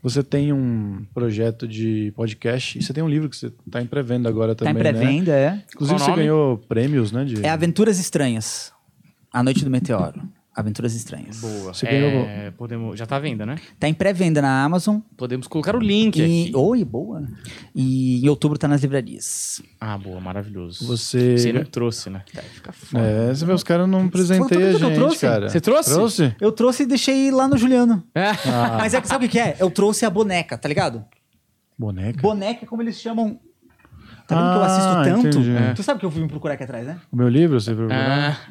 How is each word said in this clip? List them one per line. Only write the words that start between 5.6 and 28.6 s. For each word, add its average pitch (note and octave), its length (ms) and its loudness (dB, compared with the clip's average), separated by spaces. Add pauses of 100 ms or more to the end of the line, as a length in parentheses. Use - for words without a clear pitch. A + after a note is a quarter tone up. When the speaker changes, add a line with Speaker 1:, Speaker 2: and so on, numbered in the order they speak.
Speaker 1:
Inclusive, D3 240 0
Speaker 3:
Qual C#3+ 60 2
Speaker 1:
você C#3 40 4
Speaker 3:
nome? D#3+ 140 2
Speaker 1:
ganhou D3+ 340 2
prêmios, A2+ 540 0
né, B2 120 -2
de A2+ 220 -4
Speaker 2:
É D3+ 40 2
Aventuras F3 500 2
Estranhas. B2+ 760 -4 (580)
A B2 120 0
Noite C3+ 200 2
do C#3 60 -2
Meteoro. A2+ 520 -2 (340)
Aventuras A2 380 -4
Estranhas. A2 480 -12
Speaker 3:
Boa. G#2 320 -10
Speaker 1:
Você A2+ 140 -6
Speaker 3:
É, - 20 -4 (100)
Speaker 1:
ganhou C#3 280 0 (280)
Speaker 3:
podemos, A2+ 440 -8
já A2+ 80 -10
tá C3+ 80 -4
à C#3 40 -2
venda, B2+ 240 -6
né? A#2+ 120 -8 (240)
Speaker 2:
Tá C#3+ 100 0
em D#3+ 40 0
pré-venda F3 460 2
na C3+ 240 2
Amazon. F3+ 360 2 (180)
Speaker 3:
Podemos B2+ 300 -6
colocar E3 280 -2
o B3 40 0
link G#3 400 2
Speaker 2:
E - 20 4
Speaker 3:
aqui. E3+ 320 2
Speaker 2:
Oi, F#3+ 320 2
boa. D#3 380 -8 (500)
E C3 500 0
em C#3+ 60 6
outubro D3 300 0
tá D3+ 80 0
nas C#3+ 160 4
livrarias. - 800 -6 (180)
Speaker 3:
Ah, A2 160 -6
boa, F#2 240 -12
maravilhoso. F#2 640 -10
Speaker 1:
Você A#2+ 540 2
Speaker 3:
Você A#2+ 120 2
não B2+ 140 0
trouxe, A#2+ 460 -4
né? F#2+ 100 -12 (100)
Tá, - 120 -16
fica - 280 -20
foda. - 320 -4
Speaker 1:
É, A2 300 0
você D3 120 -2
vê, F3 60 2
os F3+ 120 0
caras F3 260 2
não F#3+ 180 2
Speaker 2:
Putz, F3 40 0
Speaker 1:
presenteiam F#3 360 2
Speaker 2:
foi F#3+ 220 4
Speaker 1:
a - 40 4
Speaker 2:
tudo G#3 40 4
que - 80 2
eu - 40 2
Speaker 1:
gente, D3+ 100 2
Speaker 2:
trouxe? D#4 220 2
Speaker 1:
cara. A2 280 0
Speaker 3:
Você E3+ 100 0
trouxe? C4 320 2
Speaker 1:
Trouxe? E3 480 2
Speaker 2:
Eu G#3+ 120 2
trouxe A#3+ 320 2
e - 20 2
deixei C4+ 460 2
lá C4 160 4
no C#4 100 4
Juliano. A#3+ 460 4 (100)
Speaker 3:
É. F#3+ 160 0
Speaker 1:
Ah. A#2+ 480 0